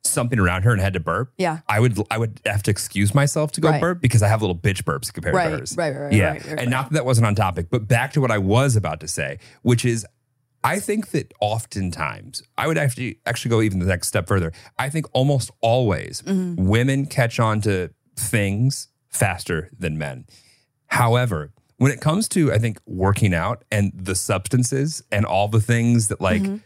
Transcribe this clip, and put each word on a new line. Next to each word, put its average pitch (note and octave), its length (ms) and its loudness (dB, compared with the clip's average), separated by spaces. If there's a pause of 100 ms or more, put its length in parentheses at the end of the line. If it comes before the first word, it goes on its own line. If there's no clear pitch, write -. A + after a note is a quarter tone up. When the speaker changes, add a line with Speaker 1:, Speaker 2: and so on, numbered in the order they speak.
Speaker 1:
something B2 360 0
around F2+ 240 2
her A#2+ 80 6
and G2 80 2
had F#2+ 140 0
to F2+ 60 -2
burp, F2+ 380 -2
Speaker 2:
Yeah. E3 300 -2
Speaker 1:
I G#2+ 100 2
would, A2+ 180 2 (140)
I A2+ 80 -2
would A2+ 260 -6
have G#2 200 -2
to G#2+ 80 2
excuse G2+ 420 -2
myself C#3+ 380 2
to - 80 -6
go D#3 100 2
Speaker 2:
Right. D3 100 2
Speaker 1:
burp F3 200 0
because A#2+ 220 4
I G#2 60 4
have A2 140 2
little F#2 160 0
bitch G2 240 -2
burps C#2+ 300 -4
compared E2 240 -2
Speaker 2:
Right, E3+ 140 0
Speaker 1:
to - 80 -6
hers. - 180 -10
Speaker 2:
right, D#3 200 -2
right, - 160 -4
Speaker 1:
Yeah. G2+ 200 6
Speaker 2:
right, - 100 -8
right, - 80 -14
Speaker 1:
And D#3 80 -6
Speaker 2:
right. B2 100 -2
Speaker 1:
not C3 200 -2
that D3 80 -2
that C3 100 0
wasn't A#2 220 4
on G#2 80 2
topic, F#2 340 -2
but A2 160 -2
back A#2+ 280 2
to D3+ 60 2
what B2+ 120 2
I G#2 60 2
was A2+ 380 4
about D#2+ 240 0
to D#2 80 -10
say, D2 300 -6 (240)
which A#2+ 220 2
is A#2 200 0 (600)
I E3+ 160 0
think G#3+ 300 -2
that C#3+ 300 -4
oftentimes, F2+ 1040 -4 (160)
I C#3 80 -2
would D#3+ 120 0
actually, C3 480 -4
actually A#2+ 240 -4
go A2+ 120 4
even F#2+ 160 0
the F2+ 80 0
next F2+ 220 0
step F2+ 200 -2
further. F2 240 0 (260)
I C3+ 120 -2
think D#3 220 -4
almost C3+ 380 0 (100)
always A2+ 640 0
Speaker 2:
Mm-hmm. F3 440 -2
Speaker 1:
women C3+ 400 2
catch A#2+ 340 0
on G#2+ 220 2
to F#2 280 0 (260)
things G#2+ 720 -2 (200)
faster F2+ 680 -4
than D#2 200 -4
men. C2+ 260 -8 (600)
However, A2+ 640 0 (280)
when C3 120 4
it B2 100 -8
comes F3 300 0
to, D3 220 2
I G2+ 60 4
think, A2+ 280 0
working F#2+ 480 2
out F2 380 -2
and G2+ 220 0
the F#2 200 -6
substances B2+ 960 -2
and G#2 160 0
all G2+ 220 0
the A2+ 120 4
things A#2 480 2
that, - 120 -6
like, F#2+ 220 2
Speaker 2:
Mm-hmm. G3 240 -2